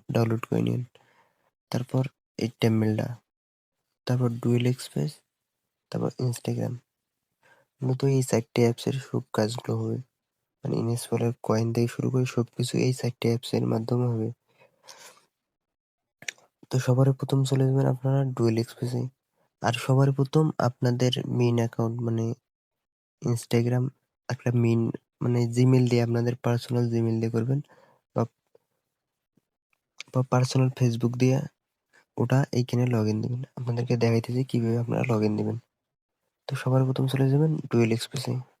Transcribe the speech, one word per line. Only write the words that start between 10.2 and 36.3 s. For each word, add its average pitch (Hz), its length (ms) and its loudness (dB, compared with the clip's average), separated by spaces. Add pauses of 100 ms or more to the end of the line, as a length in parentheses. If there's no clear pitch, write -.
মানে 120 120 -4
ইনস্পলার 117 560 -2 (100)
কয়েন 113 300 0
থেকে 117 160 0
শুরু 123 220 -4
করে 127 160 0
সবকিছু - 520 -4
এই 123 160 2
চারটে - 340 -4
অ্যাপসের 117 380 -2
মাধ্যমে 120 400 0
হবে। 113 220 -2 (2500)
তো - 120 -2
সবার 127 340 2
প্রথম 135 320 -2
চলে 135 220 2
যাবেন 135 200 2
আপনারা 135 340 0 (100)
ডুয়েল 117 280 2
এক্সপ্রেসে। 123 440 -4 (600)
আর 117 160 2
সবার 135 340 4
প্রথম 139 320 2 (140)
আপনাদের 123 540 0 (160)
মেইন 120 300 2
অ্যাকাউন্ট 117 420 -2
মানে 117 240 -2 (1000)
Instagram 120 600 0 (440)
একটা 127 280 -4
মেইন 117 240 4 (400)
মানে 120 200 0 (120)
Gmail 127 360 6
দিয়ে 120 140 4
আপনাদের 120 400 0
পার্সোনাল 120 480 0
Gmail 113 280 0
দিয়ে 113 160 -2
করবেন 123 260 0 (560)
বা, - 60 2 (1900)
বা 131 180 -2
পার্সোনাল 127 500 2
Facebook 120 400 0
দিয়ে 127 200 2 (800)
ওটা 120 220 2 (140)
এইখানে 123 340 0
log 113 220 0
in 107 120 0
দিবেন। 123 220 -4 (140)
আপনাদেরকে 120 400 -4
দেখাইতেছি 117 480 0
কিভাবে 117 340 0
আপনারা 117 300 -2
log 107 160 2
in 107 120 2
দিবেন। 107 220 -2 (880)